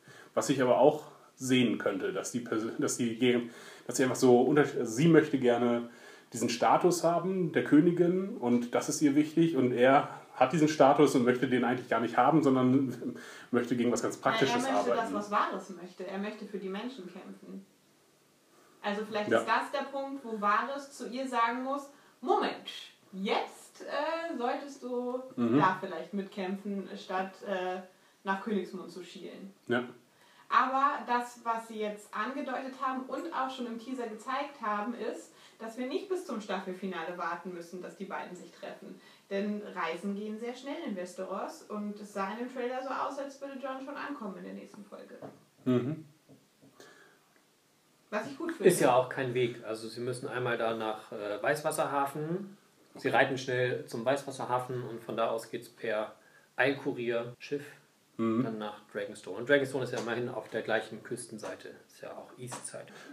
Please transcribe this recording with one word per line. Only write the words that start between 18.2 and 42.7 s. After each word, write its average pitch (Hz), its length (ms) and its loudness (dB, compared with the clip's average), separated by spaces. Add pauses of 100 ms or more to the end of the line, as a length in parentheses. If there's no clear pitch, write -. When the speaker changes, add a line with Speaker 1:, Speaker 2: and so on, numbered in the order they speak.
Speaker 2:
Also 208 240 -2
vielleicht 208 260 -4
Speaker 1:
Ja. 226 100 4
Speaker 2:
ist - 80 -2
das 247 240 0
der 269 180 -2
Punkt, 277 340 -8
wo 220 160 -8
Varys 240 520 0
zu 214 160 -12
ihr 262 180 -6
sagen 254 380 0
muss, 277 260 -4 (300)
„Moment, - 500 -2 (420)
jetzt, - 720 -6
äh, 320 560 -4
solltest 277 460 -6
du 247 360 -4 (140)
Speaker 1:
Mhm. 120 240 2
Speaker 2:
da 185 220 4
vielleicht 180 340 -8
mitkämpfen, 196 800 -6
statt, 190 360 -6 (140)
äh, 185 340 -4 (420)
nach 190 200 -2
Königsmund 185 500 -4
zu 185 100 -12
schielen.“ 175 500 -16 (140)
Speaker 1:
Ja. 120 160 2 (640)
Speaker 2:
Aber 269 600 2
das, 240 340 -2
was 226 260 -4
sie 214 120 -8
jetzt - 340 -6
angedeutet 254 640 -6
haben 262 260 -2
und - 280 -6
auch 262 160 -2
schon 247 160 -8
im 226 140 -8
Teaser 240 260 -6
gezeigt 262 560 -6
haben, 214 320 -2
ist, 302 380 -8 (260)
dass 226 180 -10
wir 254 120 -4
nicht 339 200 -4
bis 359 160 -2
zum 220 160 -6
Staffelfinale 185 800 -6
warten 175 340 -6
müssen, 175 300 -12
dass - 140 -14
die 196 80 -12
beiden 175 320 -10
sich - 160 -16
treffen. - 460 -14 (300)
Denn 208 320 -2 (140)
Reisen 180 400 -4
gehen 214 240 -6
sehr 240 160 -8
schnell 277 220 -10 (100)
in 208 100 -4
Westeros 190 680 -8
und 208 360 -8
es - 140 -14
sah 196 160 -2
in 226 80 -8
dem 254 160 -8
Trailer 254 260 -4